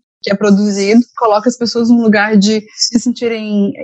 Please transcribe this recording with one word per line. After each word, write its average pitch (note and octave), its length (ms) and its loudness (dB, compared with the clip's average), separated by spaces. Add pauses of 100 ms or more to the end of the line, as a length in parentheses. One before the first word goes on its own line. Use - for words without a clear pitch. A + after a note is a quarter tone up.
(220)
que G3+ 100 -4
é - 20 -2
produzido, G3+ 680 2 (160)
coloca G#3+ 320 0
as B3 80 0
pessoas A#3 340 -2
num A#3+ 120 4
lugar G#3+ 340 2
de G#3 280 2 (120)
se - 220 -2
sentirem G#3+ 720 -4 (120)